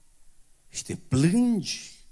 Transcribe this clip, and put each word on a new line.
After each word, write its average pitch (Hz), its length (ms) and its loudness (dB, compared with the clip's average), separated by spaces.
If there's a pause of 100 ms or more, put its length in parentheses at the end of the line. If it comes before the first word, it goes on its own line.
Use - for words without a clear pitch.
(680)
Și - 140 -12
te 92 140 -8
plângi 185 920 0 (220)